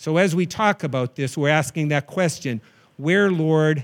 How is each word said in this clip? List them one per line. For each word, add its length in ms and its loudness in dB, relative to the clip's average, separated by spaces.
So 160 -2
as 180 2
we 120 0
talk 380 -2
about 320 -4
this, 200 -6
we're 120 0
asking 400 0
that 180 0
question, 540 -4
"Where, 360 2
Lord, 520 2